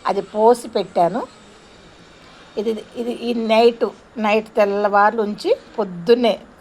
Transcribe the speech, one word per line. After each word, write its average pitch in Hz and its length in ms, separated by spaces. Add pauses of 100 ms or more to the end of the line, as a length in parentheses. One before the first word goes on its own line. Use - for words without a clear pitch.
అది 196 160
పోసి 233 460
పెట్టాను. 190 580 (1300)
ఇది, 214 260 (120)
ఇది 240 140
ఈ 233 240
నైట్, 226 500 (320)
నైట్ 214 400
తెల్లవారులు 208 640
ఉంచి 214 340 (220)
పొద్దున్నే 208 600 (200)